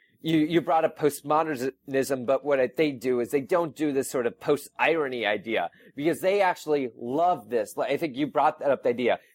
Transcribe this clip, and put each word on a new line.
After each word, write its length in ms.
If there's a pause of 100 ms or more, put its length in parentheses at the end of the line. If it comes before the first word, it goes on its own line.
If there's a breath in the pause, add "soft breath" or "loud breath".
(220 soft breath)
you, 160
you 220
brought 240
up 140
postmodernism, 1300
but 180
what 160
I, 160
they 160
do 280
is 100
they 100
don't 340
do 180
this 180
sort 160
of 120
post-irony 880
idea, 440 (260 loud breath)
because 240
they 200
actually 560
love 540
this. 260
Like, 140
I 60
think 200
you 100
brought 340
that 100
up, 120
the 80
idea. 280 (160 soft breath)